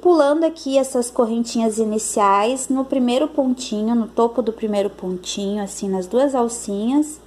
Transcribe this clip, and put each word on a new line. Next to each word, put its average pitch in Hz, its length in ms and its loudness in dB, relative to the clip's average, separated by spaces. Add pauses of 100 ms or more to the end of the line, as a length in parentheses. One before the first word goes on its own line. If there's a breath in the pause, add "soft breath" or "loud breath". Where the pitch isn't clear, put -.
pulando 311 420 4
aqui 294 340 0
essas 254 320 0
correntinhas 226 680 0
iniciais, 214 920 2
no 262 160 0
primeiro 262 420 2
pontinho, 240 680 -2
no 226 120 0
topo 226 340 0
do 220 120 0
primeiro 208 360 -2
pontinho, 196 760 -6
assim, 196 260 -6
nas 190 160 -2
duas 262 300 0
alcinhas, 233 920 -2